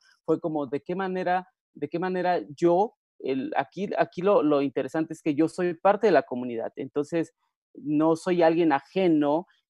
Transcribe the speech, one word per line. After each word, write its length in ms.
fue 160
como, 260
¿de 160
qué 140
manera, 520
de 140
qué 100
manera 420
yo, 380
el, 380
aquí, 420
aquí 240
lo, 200
lo 200
interesante 500
es 100
que 120
yo 140
soy 260
parte 320
de 60
la 100
comunidad, 540
entonces 580
no 420
soy 260
alguien 300
ajeno, 760